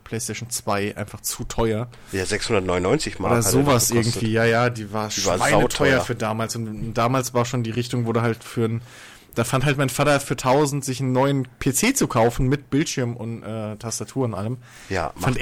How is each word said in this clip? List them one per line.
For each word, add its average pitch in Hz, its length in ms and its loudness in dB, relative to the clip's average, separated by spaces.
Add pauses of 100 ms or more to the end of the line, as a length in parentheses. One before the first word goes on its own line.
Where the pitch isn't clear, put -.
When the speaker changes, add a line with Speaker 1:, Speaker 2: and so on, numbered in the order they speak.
Speaker 1:
PlayStation 113 480 -8
zwei 101 460 -4
einfach 104 240 -10
zu - 240 -8
teuer. 113 420 -2 (240)
Speaker 2:
Ja, 95 160 -2
sechshundertneunundneunzig 95 920 0
Mark 87 120 0
Speaker 1:
Oder 120 80 4
Speaker 2:
hat 110 60 0
er - 60 2
Speaker 1:
sowas 131 380 4
Speaker 2:
gekostet. 117 260 0
Speaker 1:
irgendwie, 110 160 0
ja, 113 120 2
ja, 117 260 4
die 110 220 -10
war 107 180 -4
Speaker 2:
Die - 140 -4
war 90 140 2
Speaker 1:
schweineteuer - 220 4
Speaker 2:
sauteuer. 135 400 2
Speaker 1:
für - 160 -4
damals. 110 400 -4
Und 110 380 -6
damals 123 380 0
war 120 120 2
schon 120 180 -2
die 110 80 -4
Richtung, 120 360 -2
wo 113 60 0
du 113 100 2
halt 117 200 0
für - 220 -2
ein, 113 160 -2 (540)
da 117 100 0
fand 131 220 0
halt 143 120 2
mein 139 120 0
Vater 143 300 6
für 135 160 -4
tausend 139 480 2
sich 127 160 -4
einen 127 120 0
neuen 135 340 2 (120)
P 139 140 0
C 226 220 2
zu - 140 2
kaufen 120 400 2
mit 143 220 -2
Bildschirm 135 460 0
und, 113 260 -8
äh, 107 340 -6
Tastatur 117 480 -6
und 110 100 -2
allem. 107 220 -4 (320)
Speaker 2:
Ja, 87 300 -2
Speaker 1:
Fand 127 180 0
Speaker 2:
macht - 60 -